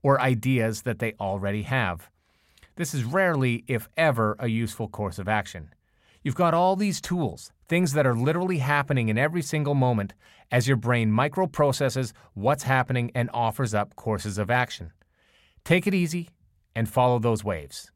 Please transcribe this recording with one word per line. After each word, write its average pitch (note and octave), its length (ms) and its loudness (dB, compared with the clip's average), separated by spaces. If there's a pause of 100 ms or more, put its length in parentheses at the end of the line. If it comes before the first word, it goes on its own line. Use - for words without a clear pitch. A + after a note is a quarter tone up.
or C#3 180 4
ideas B2 600 2
that A2 160 -4
they A2+ 220 -4
already G2+ 420 -2
have. G2 480 -4 (640)
This D#3+ 180 -6
is B2+ 100 -2
rarely, C3+ 640 0
if A#2 280 -4
ever, A#2 420 2
a A#2+ 100 -4
useful A2+ 400 -4
course G2+ 300 -6
of G2 100 -6
action. G2+ 460 -4 (500)
You've C#3 100 -2
got E3+ 200 2
all F#3 220 4
these G3+ 240 -2
tools, D#3+ 520 -4 (160)
things E3+ 240 2
that C#3+ 140 2
are B2 80 4
literally E3 440 0
happening C#3 500 0
in G#2+ 100 0
every D#3 240 0
single C#3+ 320 -2
moment A#2+ 400 0 (360)
as A#2+ 180 2
your C3+ 80 4
brain A#2 340 2
microprocesses C3+ 1000 0 (220)
what's B2+ 300 0
happening B2+ 500 0
and A#2+ 180 0
offers A2+ 420 -2
up G#2 220 -2
courses G#2 420 -4
of G#2 120 -2
action. A#2+ 420 -2 (720)
Take F3+ 220 2
it G3 80 0
easy E3+ 340 -2 (460)
and A2+ 140 0
follow B2 300 4
those A2 240 0
waves. E2 540 -8